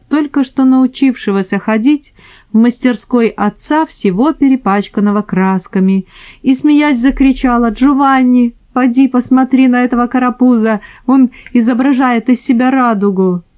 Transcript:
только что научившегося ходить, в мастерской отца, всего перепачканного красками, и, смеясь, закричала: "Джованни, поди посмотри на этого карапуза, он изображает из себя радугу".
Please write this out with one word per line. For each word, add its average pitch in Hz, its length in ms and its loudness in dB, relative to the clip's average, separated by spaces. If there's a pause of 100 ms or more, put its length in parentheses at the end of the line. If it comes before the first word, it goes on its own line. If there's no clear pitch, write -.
только 285 340 -2
что 262 200 -4
научившегося 254 960 -2
ходить, 226 540 -2 (380)
в 214 60 0
мастерской 240 680 0
отца, 302 580 -4
всего 214 460 -2
перепачканного 208 880 -2
красками, 190 840 -2 (340)
и, 262 140 0
смеясь, 294 440 0
закричала: 254 680 0
"Джованни, 254 840 0 (180)
поди 254 340 2
посмотри 262 600 0
на 247 160 0
этого 240 240 -2
карапуза, 240 720 0 (240)
он 254 240 2 (240)
изображает 247 760 0
из 240 120 0
себя 254 300 0
радугу". 196 720 0 (140)